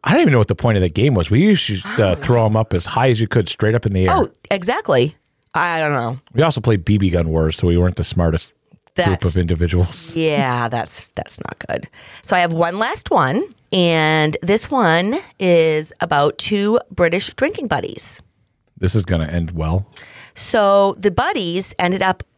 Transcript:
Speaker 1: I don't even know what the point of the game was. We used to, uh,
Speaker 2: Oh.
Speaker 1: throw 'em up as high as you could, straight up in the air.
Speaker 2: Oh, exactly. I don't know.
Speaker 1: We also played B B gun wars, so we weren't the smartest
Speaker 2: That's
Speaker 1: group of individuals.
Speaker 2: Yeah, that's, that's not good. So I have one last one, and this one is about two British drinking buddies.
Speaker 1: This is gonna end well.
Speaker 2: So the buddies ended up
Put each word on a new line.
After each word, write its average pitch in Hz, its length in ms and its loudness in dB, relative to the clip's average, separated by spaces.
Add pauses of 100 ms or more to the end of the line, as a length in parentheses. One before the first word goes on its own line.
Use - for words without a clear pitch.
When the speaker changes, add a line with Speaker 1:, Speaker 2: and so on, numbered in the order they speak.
Speaker 1:
I 156 100 0
don't 311 100 4
even 175 100 4
know 123 60 6
what 104 100 4
the 101 60 0
point 113 220 2
of 92 60 4
the 90 80 2
game 123 240 2
was. 85 160 0
We 113 100 4
used 196 260 4
to, 101 420 -2
uh, - 40 2
Speaker 2:
Oh. - 40 2
Speaker 1:
throw 120 300 2
'em 107 100 2
up 110 180 0
as 87 120 -2
high 131 240 2
as 110 100 2
you 110 80 0
could, 104 200 0
straight 107 260 0
up 117 120 -2
in 101 60 0
the 92 160 2
air. - 80 2
Speaker 2:
Oh, - 120 0 (220)
exactly. 185 640 0 (400)
I 170 260 -2
don't 151 120 0
know. 123 260 -4 (140)
Speaker 1:
We 151 100 2
also 156 180 2
played 104 240 0
B 104 140 2
B 95 120 2
gun 82 180 0
wars, 80 280 0
so 90 120 0
we 85 100 4
weren't 90 180 2
the 85 80 -4
smartest 85 480 -2 (440)
Speaker 2:
That's 170 260 0
Speaker 1:
group 90 80 0
of 80 60 -4
individuals. 87 800 -2
Speaker 2:
Yeah, 139 520 0
that's, - 420 -8
that's - 340 -10
not - 140 -14 (100)
good. - 180 -6 (360)
So - 140 -2
I 180 40 2
have 170 120 0
one 170 260 -2
last - 320 -4
one, 170 320 2 (300)
and 160 680 2
this 196 280 -2
one 202 460 0 (240)
is 160 600 2
about 147 380 0
two 208 400 0 (120)
British 180 440 -2
drinking 294 340 -4
buddies. - 520 -6 (560)
Speaker 1:
This 92 180 -2
is 104 100 2
gonna 82 220 0
end 82 260 -4
well. 85 340 -2 (480)
Speaker 2:
So 202 640 2
the 196 120 2
buddies 196 680 -4
ended 180 240 0
up 185 200 -2 (160)